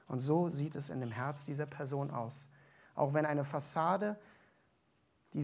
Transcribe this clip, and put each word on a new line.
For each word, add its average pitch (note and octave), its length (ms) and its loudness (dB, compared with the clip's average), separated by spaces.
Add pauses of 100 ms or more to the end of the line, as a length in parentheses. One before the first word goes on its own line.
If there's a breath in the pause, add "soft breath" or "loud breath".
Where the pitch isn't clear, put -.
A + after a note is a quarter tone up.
Und B2+ 120 -2
so D#3+ 300 4
sieht D3 260 -2
es - 140 -4
in C3 100 -4
dem B2 120 -4
Herz C3 340 -4
dieser D3 200 -4
Person C#3 460 -4
aus. A#2 360 -6 (460 soft breath)
Auch C#3+ 200 2
wenn D3+ 120 6
eine D3 180 2
Fassade, F3+ 760 2 (1120 soft breath)
die D3 100 0